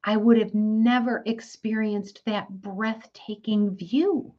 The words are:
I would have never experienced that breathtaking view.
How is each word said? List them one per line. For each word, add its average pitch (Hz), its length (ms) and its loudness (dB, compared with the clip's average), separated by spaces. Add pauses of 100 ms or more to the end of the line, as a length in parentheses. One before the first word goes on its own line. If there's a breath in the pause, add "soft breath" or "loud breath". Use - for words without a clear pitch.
I 208 120 0
would 226 220 6
have 214 160 0
never 226 720 2
experienced 214 1000 -6
that 202 240 -4 (100)
breathtaking 208 1160 -4
view. 269 640 -2